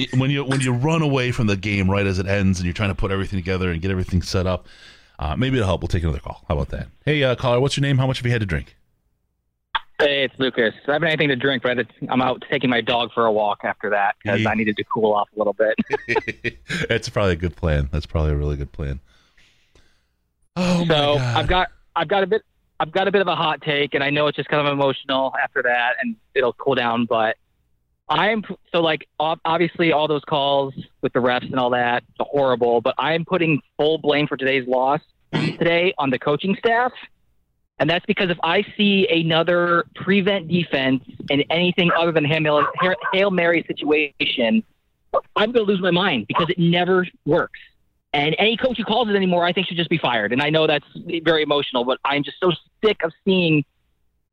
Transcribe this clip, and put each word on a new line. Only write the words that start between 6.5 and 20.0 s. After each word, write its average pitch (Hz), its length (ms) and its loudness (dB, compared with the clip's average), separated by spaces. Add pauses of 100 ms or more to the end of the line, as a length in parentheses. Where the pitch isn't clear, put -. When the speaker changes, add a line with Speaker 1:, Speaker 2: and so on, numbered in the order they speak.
Speaker 1:
about 71 140 -2
that? 69 180 -8 (160)
Hey, 147 200 0
uh, 127 120 2
caller, 120 240 0
what's 135 160 0
your 147 60 -2
name? 139 160 2
How 131 100 2
much 127 120 -2
have 120 60 -4
you 120 60 2
had 120 80 2
to 107 80 -2
drink? 73 300 -6 (1200)
Speaker 2:
Hey, 143 260 2
it's 123 120 -6
Lucas. 123 380 0 (120)
I 143 60 0
haven't 151 160 0
anything 151 200 0
to 135 60 0
drink, 131 280 -2
but 123 80 0
I 120 40 -2
had 120 140 -4
to, - 220 -12
I'm 135 100 2
out 127 300 -2
taking 135 180 0
my 120 120 0
dog 117 340 -2
for 117 100 2
a 110 60 4
walk 104 320 0
after 104 260 -6
that 101 340 0
'cause 104 180 0
Speaker 1:
Yeah. 110 80 0
Speaker 2:
I 107 40 0
needed 107 240 -2
to 101 60 -4
cool 110 280 0
off 101 240 0
a 107 40 -4
little 104 140 0
bit. 110 220 0 (960)
Speaker 1:
<laughs> 160 180 -4
That's 117 220 -2
probably 101 240 2
a - 20 -2
good 82 200 -4
plan. 73 360 0
That's 76 140 -4
probably 78 260 0
a 73 40 0
really 73 220 -2
good 69 140 -8
plan. 69 280 -8 (1600)